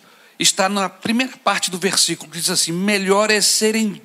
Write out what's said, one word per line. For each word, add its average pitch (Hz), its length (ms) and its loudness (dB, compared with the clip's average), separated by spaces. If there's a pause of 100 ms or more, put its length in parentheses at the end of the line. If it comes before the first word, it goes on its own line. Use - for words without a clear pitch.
(380)
está 190 300 2
na 196 200 -2
primeira 240 500 -4
parte 196 320 -2
do 180 80 -8
versículo, 165 520 -2
que 156 100 -14
diz 160 100 -2
assim: 165 220 0
"Melhor 196 580 2
é 214 100 4
serem 214 640 0